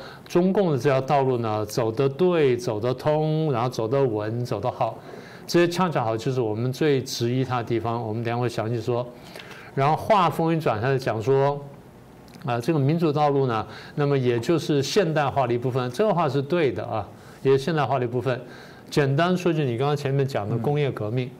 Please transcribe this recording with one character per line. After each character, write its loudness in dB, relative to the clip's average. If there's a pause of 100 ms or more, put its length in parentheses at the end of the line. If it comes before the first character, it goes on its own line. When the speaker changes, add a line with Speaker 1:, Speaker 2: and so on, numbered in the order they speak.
(280)
Speaker 1:
中 4
共 2
的 2
这 0
条 4
道 2
路 2
呢， -2
走 0
得 0
对、 2
走 -4
得 0
通、 0
然 0
后 0
走 -2
得 2
稳、 -2
走 -4
得 -2
好。 -2 (480)
这 4
些 6
恰 0
恰 0
好 0
就 -2
是 0
我 0
们 -2
最 2
质 -4
疑 0
他 -2
的 -2
地 -2
方， -2
我 -4
们 -4
等 -2
一 -2
下 -2
会 0
详 -2
细 -2
说。 -2 (720)
然 4
后 2
话 4
锋 0
一 0
转， 0
他 -2
就 2
讲 -2
说， 2 (840)
啊， -2
这 0
个 2
民 2
主 2
道 2
路 2
呢， 0 (300)
那 0
么 2
也 2
就 0
是 0
现 2
代 0
化 0
的 0
一 0
部 -4
分， -2
这 0
个 2
话 0
是 0
对 0
的 -6
啊， -4 (380)
也 6
是 -
现 -2
代 0
化 0
的 0
一 -2
部 -2
分。 -2 (500)
简 2
单 2
说 0
句， 0
你 0
刚 0
刚 0
前 -2
面 2
讲 -4
的 0
工 0
业 0
革 -6
命， -2
Speaker 2:
嗯。 -12